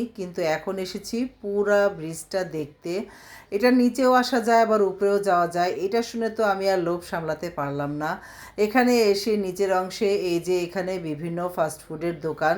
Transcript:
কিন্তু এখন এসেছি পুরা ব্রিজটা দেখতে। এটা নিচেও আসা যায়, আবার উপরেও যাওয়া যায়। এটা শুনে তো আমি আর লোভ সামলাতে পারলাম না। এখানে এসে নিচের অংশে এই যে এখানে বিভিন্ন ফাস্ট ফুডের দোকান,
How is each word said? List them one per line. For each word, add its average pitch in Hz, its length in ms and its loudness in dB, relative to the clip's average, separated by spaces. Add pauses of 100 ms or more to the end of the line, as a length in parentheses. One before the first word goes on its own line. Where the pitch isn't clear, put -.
(140)
কিন্তু 180 260 -8 (140)
এখন 170 240 -6
এসেছি 190 380 -6 (220)
পুরা 202 500 2
ব্রিজটা 165 560 -6
দেখতে। 160 480 -8 (580)
এটা 233 200 4
নিচেও 254 420 4
আসা 254 280 4
যায়, 226 220 4
আবার 214 200 4
উপরেও 202 360 2
যাওয়া 180 300 2
যায়। 175 240 0 (120)
এটা 208 180 0
শুনে 226 280 -4
তো 220 140 -4
আমি 196 260 0
আর 190 160 2
লোভ 175 140 -2 (100)
সামলাতে 165 400 -4
পারলাম 143 440 -4
না। 151 160 -4 (480)
এখানে 240 340 4 (100)
এসে 202 340 2
নিচের 190 360 -2
অংশে 185 380 0 (200)
এই 170 100 2
যে 175 220 0
এখানে 180 360 -4
বিভিন্ন 165 500 -6
ফাস্ট 165 340 -2
ফুডের 165 380 -6
দোকান, 160 380 0